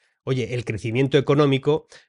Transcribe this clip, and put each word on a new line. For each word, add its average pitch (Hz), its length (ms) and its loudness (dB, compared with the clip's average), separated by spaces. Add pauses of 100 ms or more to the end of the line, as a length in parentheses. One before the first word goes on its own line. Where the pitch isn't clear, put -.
(240)
oye, 123 320 -4
el 120 100 -6
crecimiento 123 540 0
económico 143 680 2 (240)